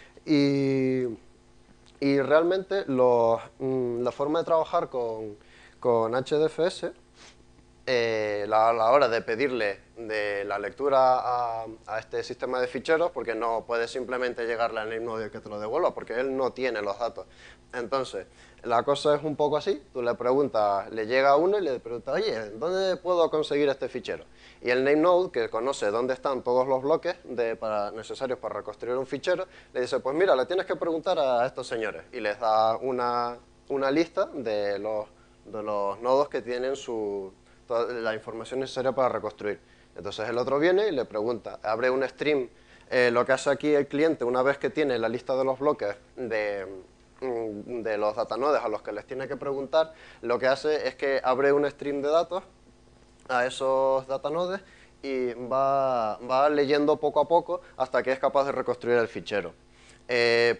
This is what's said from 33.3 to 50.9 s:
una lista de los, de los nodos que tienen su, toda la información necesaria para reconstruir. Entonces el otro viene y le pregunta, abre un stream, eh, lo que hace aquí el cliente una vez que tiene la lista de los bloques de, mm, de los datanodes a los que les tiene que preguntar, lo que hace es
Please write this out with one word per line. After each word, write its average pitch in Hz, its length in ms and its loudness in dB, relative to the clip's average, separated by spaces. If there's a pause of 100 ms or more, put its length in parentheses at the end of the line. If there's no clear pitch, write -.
una 135 220 0
lista 165 420 0
de 104 460 -2
los, 107 260 -4 (400)
de 107 180 -10
los 101 380 -4
nodos 131 280 4
que 131 140 -4
tienen 123 320 -4
su, 101 580 -6 (360)
toda 117 240 -2
la 113 200 -4
información 110 460 -8
necesaria 131 320 -2
para 127 180 2
reconstruir. 104 520 -4 (360)
Entonces 101 320 -6
el 117 100 -2
otro 127 200 0
viene 185 300 4
y - 20 -4
le 131 140 -2
pregunta, 104 580 -6
abre 113 260 0
un 131 200 0
stream, 139 400 -2 (420)
eh, 123 220 4
lo 120 120 4
que 135 60 2
hace 131 200 2
aquí 147 220 0
el 143 140 4
cliente 147 380 0
una 127 180 2
vez 135 160 2
que 147 100 -2
tiene 139 300 0
la 113 100 0
lista 123 280 -4
de 131 80 0
los 131 160 0
bloques 131 340 0 (220)
de, 107 500 -4 (540)
mm, 117 600 -6
de 107 160 -2
los 104 200 0
datanodes 117 440 0
a 117 80 -4
los 107 140 -4
que - 80 -10
les 104 160 -8
tiene 131 220 -8
que 135 80 -8
preguntar, 143 580 -2 (280)
lo 120 140 0
que 123 120 2
hace 135 400 0
es 131 80 -10